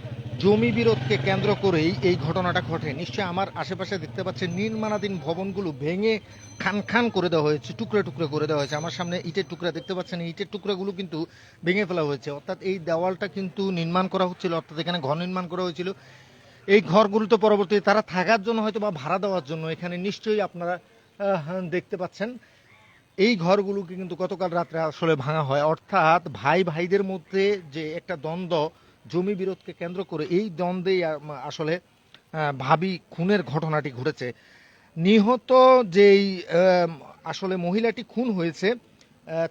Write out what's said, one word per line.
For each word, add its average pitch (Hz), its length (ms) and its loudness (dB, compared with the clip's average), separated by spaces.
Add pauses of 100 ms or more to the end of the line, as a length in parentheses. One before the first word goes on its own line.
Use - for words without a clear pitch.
(400)
জমি 214 320 4
বিরোধকে 220 520 2
কেন্দ্র 196 380 2
করেই 175 400 2
এই 180 140 4
ঘটনাটা 175 440 -2
ঘটে। 160 320 -4
নিশ্চয়ই 175 360 -6
আমার 185 260 -2
আশেপাশে 175 440 -6
দেখতে 156 240 -8
পাচ্ছেন 180 280 -4
নির্মাণাধীন 208 680 -4
ভবনগুলো 175 540 -4
ভেঙে 185 480 -2 (380)
খান 196 240 -2
খান 226 280 0
করে 180 180 0
দেওয়া 160 160 2
হয়েছে, 151 280 0
টুকরে 214 300 -2
টুকরে 170 240 -4
করে 147 200 -2
দেওয়া 151 140 0
হয়েছে। 143 160 -4
আমার 160 140 -6
সামনে 175 340 -6
ইটের 175 240 -4
টুকরা 170 240 -4
দেখতে 170 220 -8
পাচ্ছেন, 180 260 -6
এই 170 100 -6
ইটের 180 220 -10
টুকরাগুলো 196 400 -4
কিন্তু 165 340 -8 (380)
ভেঙে 185 200 2
ফেলা 175 180 -2
হয়েছে। 143 280 -4
অর্থাৎ 147 300 -8
এই 190 180 -4
দেওয়ালটা 175 500 -2
কিন্তু 190 420 -4
নির্মাণ 175 380 0
করা 185 180 0
হচ্ছিল, 180 280 -4
অর্থাৎ 156 240 -6
এখানে 175 200 -4
ঘর 139 160 -2
নির্মাণ 180 340 -4
করা 180 140 -4
হয়েছিল। 180 300 -6 (760)
এই 202 140 8
ঘরগুলো 214 460 4
তো 220 100 6
পরবর্তীতে 208 440 4
তারা 208 220 4
থাকার 185 400 2
জন্য 226 200 0
হয়তো 214 180 -2
বা 208 100 0
ভাড়া 156 280 -2
দেওয়ার 185 260 -2
জন্য, 160 220 -6
এখানে 175 300 -6
নিশ্চয়ই 202 440 -2
আপনারা, 175 380 -4 (400)
আহ, 185 520 -2
দেখতে 175 260 -4
পাচ্ছেন 202 420 -6 (800)
এই 220 200 4
ঘরগুলোকে 190 580 0
কিন্তু 180 220 -8
গতকাল 180 340 -4
রাত্রে 165 280 -2
আসলে 160 380 0
ভাঙা 151 260 -2
হয়। 139 200 2
অর্থাৎ 160 680 2
ভাই 143 320 2
ভাইদের 175 400 0
মধ্যে 190 560 -2 (120)
যে 156 200 -6
একটা 170 240 -8
দ্বন্দ্ব, 160 540 -2 (400)
জমি 180 240 0
বিরোধকে 185 380 -6
কেন্দ্র 180 320 -8
করে, 156 200 -6
এই 185 260 0
দ্বন্দ্বেই 180 540 -2
আ-, 156 140 -2 (240)
আসলে, 156 380 -4 (520)
আহ, 151 260 -2
ভাবি 160 400 0 (120)
খুনের 185 320 0
ঘটনাটি 151 480 -2
ঘটেছে। 127 420 -6 (640)
নিহত 214 560 4 (360)
যেই, 196 540 6
আহ, 175 500 4 (320)
আসলে 185 320 -4
মহিলাটি 214 520 -2
খুন 240 220 -2
হয়েছে, 180 420 0
আহ, - 800 -8